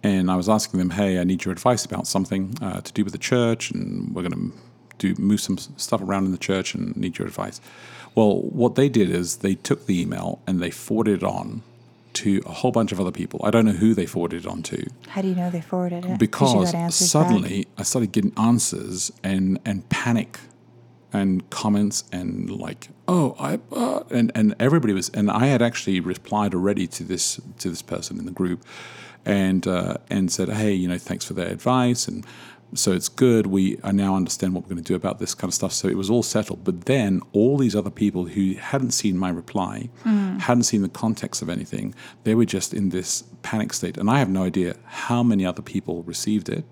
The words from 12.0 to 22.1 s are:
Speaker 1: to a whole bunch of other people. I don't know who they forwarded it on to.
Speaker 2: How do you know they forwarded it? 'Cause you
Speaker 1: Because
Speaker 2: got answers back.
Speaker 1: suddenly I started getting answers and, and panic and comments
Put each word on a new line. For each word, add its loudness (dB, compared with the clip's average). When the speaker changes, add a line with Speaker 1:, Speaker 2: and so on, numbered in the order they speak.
Speaker 1:
to 2
a -12
whole 0
bunch 2
of -4
other 0
people. -8
I 4
don't 8
know 6
who 4
they 0
forwarded -4
it -8
on -8
to. -8
Speaker 2:
How -4
do 0
you 0
know -2
they -4
forwarded -4
it? -8
'Cause -4
you -2
Speaker 1:
Because 4
Speaker 2:
got -2
answers 2
back. 6
Speaker 1:
suddenly 2
I -6
started 0
getting 2
answers 0
and, 0
and -4
panic -2
and 0
comments 0